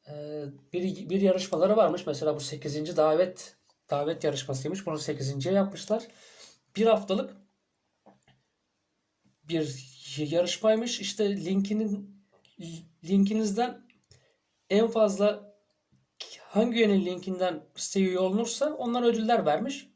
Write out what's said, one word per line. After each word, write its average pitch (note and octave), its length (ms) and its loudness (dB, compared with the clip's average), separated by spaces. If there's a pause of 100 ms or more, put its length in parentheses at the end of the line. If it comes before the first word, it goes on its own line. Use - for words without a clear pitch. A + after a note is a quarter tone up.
Ee, D3 360 -10 (280)
bir, F3+ 380 -4
bir G3 100 2
yarışmaları F#3 560 4
varmış. F3 300 4
Mesela D3+ 300 -2
bu C#3+ 40 -8
sekizinci D3+ 560 -6
davet, D#3 600 2 (340)
davet D3 340 -2
yarışmasıymış. D3 640 -4
Bunu D#3 120 -4
sekizinciye C#3 560 -4
yapmışlar. G3+ 540 -2 (680)
Bir A3 100 4
haftalık G3+ 500 0 (2000)
bir D3+ 400 -4 (340)
yarışmaymış. F#3 840 0
İşte G3+ 440 -2
linkinin, G3 800 -2 (800)
linkinizden G3+ 840 2 (840)
en G#3+ 160 4
fazla G#3 680 2 (840)
hangi A3+ 360 0
üyenin G3+ 280 4
linkinden F3+ 600 -4 (120)
siteye F#3+ 320 0
üye F3+ 100 -2
olunursa A3+ 560 0
onlara A#3+ 320 0
ödüller A3 400 2
vermiş. G#3+ 500 -2